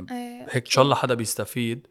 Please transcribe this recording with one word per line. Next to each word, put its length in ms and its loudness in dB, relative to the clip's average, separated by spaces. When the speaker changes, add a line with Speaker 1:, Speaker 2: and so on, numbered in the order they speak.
Speaker 1:
إيه، 380 -10
Speaker 2:
هيك 160 -2
إن 60 -8
شاء 120 8
الله 100 4
Speaker 1:
أكيد. 100 2
Speaker 2:
حدا 100 2
بيستفيد. 760 -2